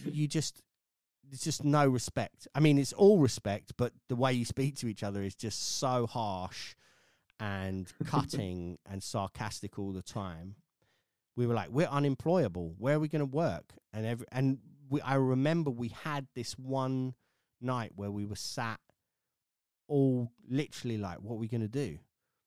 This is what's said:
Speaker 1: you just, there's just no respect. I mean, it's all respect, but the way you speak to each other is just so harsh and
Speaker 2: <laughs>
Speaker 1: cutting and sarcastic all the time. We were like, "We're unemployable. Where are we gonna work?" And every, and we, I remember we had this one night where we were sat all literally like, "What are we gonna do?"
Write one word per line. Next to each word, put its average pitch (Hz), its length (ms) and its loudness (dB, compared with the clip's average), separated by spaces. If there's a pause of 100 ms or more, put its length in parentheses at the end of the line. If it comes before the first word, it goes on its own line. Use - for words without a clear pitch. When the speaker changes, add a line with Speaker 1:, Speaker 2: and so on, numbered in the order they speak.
(120)
Speaker 1:
you 151 160 0
just, - 340 -4 (680)
there's 135 140 -12
just 156 200 -2
no 147 240 6
respect. - 680 -2
I 143 60 0
mean, 151 180 8
it's 135 160 2
all 202 260 10
respect, 107 580 2
but 123 160 0 (160)
the 127 60 -2
way 131 180 4
you 120 120 2
speak 135 320 -2
to 123 100 -4
each 110 160 -6
other 101 200 -2
is 98 120 -4
just - 440 -4
so 127 280 2
harsh 98 680 -4 (640)
and 95 600 -4
Speaker 2:
<laughs> 156 60 -4
Speaker 1:
cutting 90 800 -4
and 95 160 -8
sarcastic 101 800 -6
all 98 140 -4
the 92 80 -6
time. 92 540 -10 (840)
We 120 100 2
were 120 60 2
like, 98 160 -2
"We're 143 180 2
unemployable. 131 880 0
Where 135 200 2
are - 20 2
we 151 80 -2
gonna 151 180 0
work?" 135 480 -2 (200)
And 110 120 -4
every, 117 280 -4
and 131 240 2 (320)
we, 139 100 0
I 135 160 0
remember 135 560 4
we 120 160 -4 (160)
had 143 320 -4
this 120 220 -8
one 131 580 -2 (480)
night 123 320 -2
where 101 160 -6
we 104 140 -4
were 101 100 -6
sat - 440 -6 (1080)
all 131 440 4 (180)
literally 123 480 -2
like, 95 240 -6
"What 110 140 -8
are 107 40 -6
we 113 80 -4
gonna 113 220 -2
do?" 110 300 -4 (480)